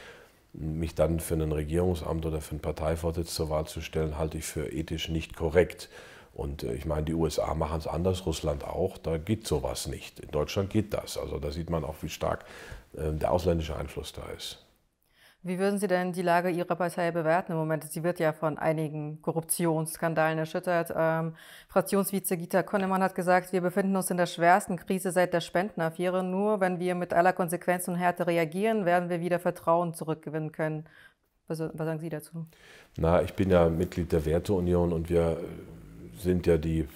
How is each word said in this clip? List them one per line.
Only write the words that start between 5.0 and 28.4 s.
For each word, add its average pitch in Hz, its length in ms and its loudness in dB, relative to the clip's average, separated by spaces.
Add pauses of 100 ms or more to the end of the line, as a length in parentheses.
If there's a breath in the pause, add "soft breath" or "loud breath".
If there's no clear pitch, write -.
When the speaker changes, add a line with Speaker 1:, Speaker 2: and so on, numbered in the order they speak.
Speaker 1:
nicht 82 260 -4
korrekt. 82 540 2 (440 loud breath)
Und, 71 300 -6
äh, 60 100 -4
ich 67 140 -6
meine, 76 160 0
die 80 100 -2
U 82 140 2
S 76 100 -4
A 73 160 0
machen's 78 320 -2
anders, 90 400 0
Russland 76 380 -2
auch, 82 340 -4
da 80 220 -4
geht 104 260 -2
sowas 64 400 -2
nicht. - 340 -10
In - 120 -16
Deutschland 85 400 0
geht 107 200 0
das. - 280 -6
Also 73 180 -6
da 73 140 -4
sieht 82 180 -6
man 82 140 0
auch, 71 180 -8
wie 80 80 -6
stark, - 360 -4 (520 loud breath)
äh, 78 140 -2
der 78 200 0
ausländische 82 440 2
Einfluss - 360 -8
da - 120 -12 (120)
ist. - 300 -14 (760 soft breath)
Speaker 2:
Wie 180 160 -4
würden 196 220 2
Sie 202 80 2
denn 180 240 2
die 180 100 -4
Lage 175 280 4
Ihrer 175 260 0
Partei 170 360 0
bewerten 170 420 2
im 160 40 0
Moment? 156 320 -2
Sie 160 140 -6
wird 175 160 0
ja 156 140 2
von 151 240 -2
einigen 156 640 -2
Korruptionsskandalen 160 1160 0
erschüttert. 170 560 0
Ähm, 160 400 0 (360 loud breath)
Fraktionsvize 190 680 0
Gita 175 260 0
Konnemann 190 400 0
hat 185 140 2
gesagt, 180 380 4
wir 185 80 2
befinden 196 340 2
uns 185 160 0
in 180 60 0
der 175 80 4
schwersten 175 500 4
Krise 185 360 -2
seit 180 220 4
der 175 60 2
Spendenaffäre. 180 840 0
Nur 196 360 0
wenn 180 220 2
wir 180 120 0
mit 180 200 -2
aller 180 180 6
Konsequenz 180 560 0
und 180 80 -2
Härte 175 320 0
reagieren, 180 560 2